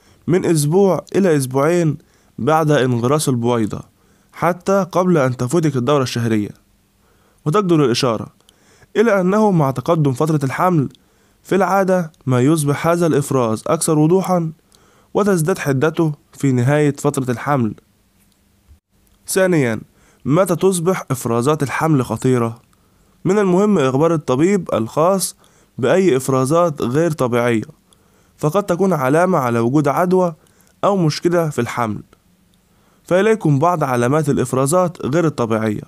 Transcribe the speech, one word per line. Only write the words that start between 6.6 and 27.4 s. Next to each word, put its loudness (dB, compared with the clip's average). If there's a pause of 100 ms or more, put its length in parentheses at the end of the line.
وتجدر 2
الإشارة -2 (680)
إلى 2
أنه 2
مع 2
تقدم 0
فترة -2
الحمل 0 (540)
في -4
العادة 0 (140)
ما 2
يصبح 0
هذا 2
الإفراز 0
أكثر 0
وضوحًا، 0 (640)
وتزداد 0
حدته 0 (200)
في -2
نهاية 2
فترة -4
الحمل. -2 (1500)
ثانيًا، 0 (440)
متى 2
تصبح 0
إفرازات 0
الحمل 0
خطيرة؟ -2 (680)
من 2
المهم 2
إخبار 2
الطبيب 0
الخاص -2 (420)
بأي 2
إفرازات 0
غير 0
طبيعية، -2 (760)